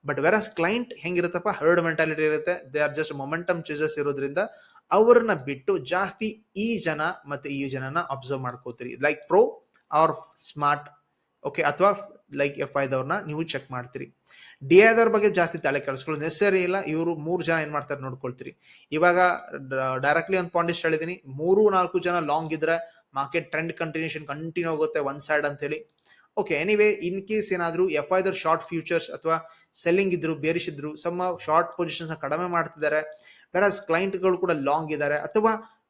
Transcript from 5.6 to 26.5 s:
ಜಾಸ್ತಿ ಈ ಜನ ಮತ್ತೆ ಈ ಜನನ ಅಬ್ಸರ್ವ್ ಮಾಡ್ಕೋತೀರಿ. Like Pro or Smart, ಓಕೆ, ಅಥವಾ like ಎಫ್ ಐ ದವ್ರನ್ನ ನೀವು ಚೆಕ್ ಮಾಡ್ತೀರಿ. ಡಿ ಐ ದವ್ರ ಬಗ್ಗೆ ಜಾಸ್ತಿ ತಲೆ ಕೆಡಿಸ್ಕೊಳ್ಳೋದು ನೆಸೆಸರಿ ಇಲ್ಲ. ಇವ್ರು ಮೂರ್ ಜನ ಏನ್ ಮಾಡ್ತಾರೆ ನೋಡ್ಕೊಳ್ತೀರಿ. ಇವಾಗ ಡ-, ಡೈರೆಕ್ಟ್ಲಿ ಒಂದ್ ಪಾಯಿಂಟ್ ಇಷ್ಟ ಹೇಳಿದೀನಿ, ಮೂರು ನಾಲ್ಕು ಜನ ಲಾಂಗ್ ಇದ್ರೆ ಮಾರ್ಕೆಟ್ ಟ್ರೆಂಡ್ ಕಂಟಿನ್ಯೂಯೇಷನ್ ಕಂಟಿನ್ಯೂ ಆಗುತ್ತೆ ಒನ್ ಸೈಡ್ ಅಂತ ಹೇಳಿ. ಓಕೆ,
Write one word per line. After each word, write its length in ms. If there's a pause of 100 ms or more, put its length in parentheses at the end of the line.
ಜಾಸ್ತಿ 680 (100)
ಈ 240
ಜನ 220
ಮತ್ತೆ 480
ಈ 200
ಜನನ 300
ಅಬ್ಸರ್ವ್ 420
ಮಾಡ್ಕೋತೀರಿ. 520
Like 240 (140)
Pro 100 (540)
or 140 (440)
Smart, 360 (540)
ಓಕೆ, 180
ಅಥವಾ 600 (100)
like 220
ಎಫ್ 240
ಐ 100
ದವ್ರನ್ನ 380
ನೀವು 180
ಚೆಕ್ 280
ಮಾಡ್ತೀರಿ. 420 (540)
ಡಿ 100
ಐ 180
ದವ್ರ 140
ಬಗ್ಗೆ 200
ಜಾಸ್ತಿ 280
ತಲೆ 220
ಕೆಡಿಸ್ಕೊಳ್ಳೋದು 440
ನೆಸೆಸರಿ 400
ಇಲ್ಲ. 180
ಇವ್ರು 340
ಮೂರ್ 280
ಜನ 180
ಏನ್ 100
ಮಾಡ್ತಾರೆ 300
ನೋಡ್ಕೊಳ್ತೀರಿ. 560 (340)
ಇವಾಗ 280 (500)
ಡ-, 320
ಡೈರೆಕ್ಟ್ಲಿ 360
ಒಂದ್ 120
ಪಾಯಿಂಟ್ 220
ಇಷ್ಟ 140
ಹೇಳಿದೀನಿ, 400
ಮೂರು 440
ನಾಲ್ಕು 300
ಜನ 200
ಲಾಂಗ್ 340
ಇದ್ರೆ 600
ಮಾರ್ಕೆಟ್ 380
ಟ್ರೆಂಡ್ 220
ಕಂಟಿನ್ಯೂಯೇಷನ್ 540
ಕಂಟಿನ್ಯೂ 460
ಆಗುತ್ತೆ 260
ಒನ್ 200
ಸೈಡ್ 260
ಅಂತ 160
ಹೇಳಿ. 340 (420)
ಓಕೆ, 260